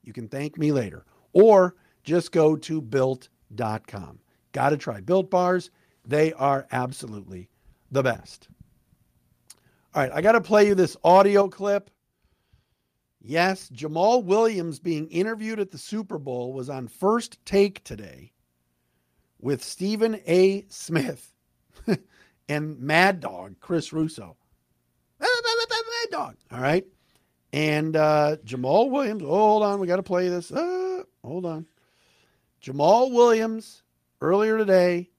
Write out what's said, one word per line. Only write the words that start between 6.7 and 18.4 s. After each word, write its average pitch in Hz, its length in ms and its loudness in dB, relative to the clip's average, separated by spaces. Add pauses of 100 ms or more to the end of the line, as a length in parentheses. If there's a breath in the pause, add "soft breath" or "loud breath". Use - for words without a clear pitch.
absolutely 107 760 -10 (420)
the 131 120 -2
best. - 460 -6 (1500)
All 147 80 0
right, 131 100 -4
I 151 100 -4
gotta 220 180 4
play 208 260 4
you 208 80 2
this 180 300 2
audio 196 440 6
clip. 202 420 -4 (1300)
Yes, 170 480 -2
Jamal 165 540 0
Williams 190 580 0
being 156 280 -6
interviewed 220 520 -4
at 190 100 -4
the 143 80 -18
Super 208 400 -8
Bowl 127 340 -8
was 131 160 -10
on 131 200 -10
First 220 560 -2
Take 202 400 0
today 92 480 -18 (1080)